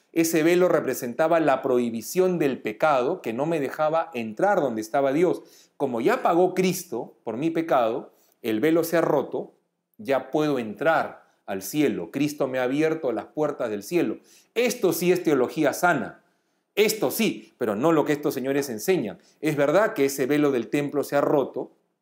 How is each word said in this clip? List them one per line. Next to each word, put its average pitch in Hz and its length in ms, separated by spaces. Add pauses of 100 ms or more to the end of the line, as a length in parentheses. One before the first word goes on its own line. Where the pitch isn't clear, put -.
(140)
Ese 165 280
velo 175 280
representaba 156 720
la 135 200
prohibición 127 800
del 139 220
pecado 143 600
que 117 120
no 135 120
me 165 140
dejaba 156 540
entrar 160 480
donde 120 180
estaba 139 320
Dios. 156 320 (320)
Como 123 240
ya 214 240
pagó 180 300
Cristo 175 720
por 110 100
mi 151 140
pecado, 160 640 (280)
el 110 200
velo 160 240
se 170 100
ha 165 60
roto, 143 520 (440)
ya 127 340
puedo 151 280
entrar 120 680 (180)
al 98 160
cielo. 131 500
Cristo 147 360
me 127 120
ha 127 40
abierto 147 480
las 104 140
puertas 143 440
del 101 140
cielo. 143 360 (360)
Esto 226 380
sí 180 180
es 180 120
teología 135 500
sana. 139 500 (520)
Esto 190 360
sí, - 460
pero 113 180
no 143 160
lo 151 140
que 151 80
estos 147 200
señores 139 360
enseñan. 113 500 (220)
Es 131 140
verdad 160 380
que 139 120
ese 135 200
velo 147 260
del 117 180
templo 143 340
se 143 120
ha 143 60
roto. 131 500 (300)